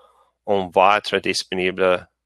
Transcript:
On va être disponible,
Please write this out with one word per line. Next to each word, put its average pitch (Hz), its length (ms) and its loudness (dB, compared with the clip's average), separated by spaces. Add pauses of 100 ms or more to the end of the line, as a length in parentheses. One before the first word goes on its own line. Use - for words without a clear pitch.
(460)
On 98 220 -2
va 98 300 4
être - 200 -4
disponible, 92 880 -2 (200)